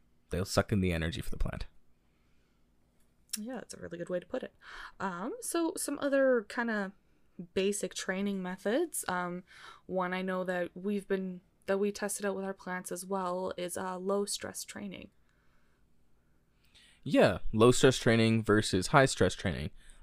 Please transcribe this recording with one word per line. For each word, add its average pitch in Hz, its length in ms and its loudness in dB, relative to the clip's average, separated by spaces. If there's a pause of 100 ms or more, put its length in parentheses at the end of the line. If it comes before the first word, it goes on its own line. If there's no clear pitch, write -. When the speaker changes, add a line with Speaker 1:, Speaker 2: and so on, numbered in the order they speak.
(300)
Speaker 1:
They'll 90 160 -2
suck - 260 0
in 104 80 2
the 92 120 2
energy 82 280 -2
for - 100 -2
the - 60 -2
plant. - 300 -2 (1700)
Speaker 2:
Yeah, 220 160 -8
that's - 180 -12
a - 60 -16
really 170 180 -12
good 170 140 -10
way 180 100 -2
to - 60 -12
put - 160 -8
it. - 100 -12 (480)
Um, 190 400 -6
so 339 380 -2
some 285 220 -6
other 269 500 4
kinda 214 420 -2 (640)
basic 196 400 0
training 196 480 -2
methods. 208 640 -2
Um, 180 360 -4 (420)
one 180 260 -2
I 185 80 -2
know 185 240 -2
that 180 300 -2
we've 196 340 -4
been, 190 320 -2 (240)
that 196 140 0
we 202 140 0
tested 202 340 -6
out 196 100 -2
with 196 80 -6
our 190 80 -4
plants 185 400 -8
as 180 140 -8
well 185 500 -4
is, 180 220 -6
uh, 185 200 -6
low 196 280 0
stress - 380 -8
training. - 440 -12 (1900)
Speaker 1:
Yeah, 143 360 6 (160)
low 113 180 8
stress 131 240 6
training 113 480 4
versus 104 440 4
high 139 180 8
stress - 280 2
training. 76 360 -4 (320)